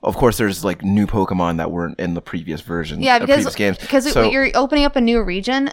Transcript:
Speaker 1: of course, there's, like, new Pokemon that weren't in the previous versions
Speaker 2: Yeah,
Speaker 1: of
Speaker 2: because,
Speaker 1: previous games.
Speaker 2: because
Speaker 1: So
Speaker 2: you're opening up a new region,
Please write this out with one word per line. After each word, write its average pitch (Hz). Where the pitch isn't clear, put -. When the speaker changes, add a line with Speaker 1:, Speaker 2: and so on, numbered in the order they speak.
Speaker 1:
of -
course, 120
there's, 101
like, 90
new 98
Pokemon 90
that 80
weren't 85
in 87
the 85
previous 80
versions 85
Speaker 2:
Yeah, 254
Speaker 1:
of 233
Speaker 2:
because, 277
Speaker 1:
previous 294
games. 202
Speaker 2:
because 269
Speaker 1:
So -
Speaker 2:
you're 254
opening 277
up 285
a 262
new 233
region, 247